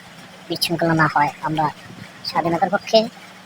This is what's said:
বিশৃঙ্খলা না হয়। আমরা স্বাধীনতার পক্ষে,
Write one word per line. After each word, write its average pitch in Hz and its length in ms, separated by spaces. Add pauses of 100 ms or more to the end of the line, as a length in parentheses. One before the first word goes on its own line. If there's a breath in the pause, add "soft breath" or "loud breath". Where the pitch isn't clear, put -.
(480)
বিশৃঙ্খলা 165 460
না 160 120
হয়। 147 240 (120)
আমরা 156 260 (560)
স্বাধীনতার 170 460
পক্ষে, 220 380 (380)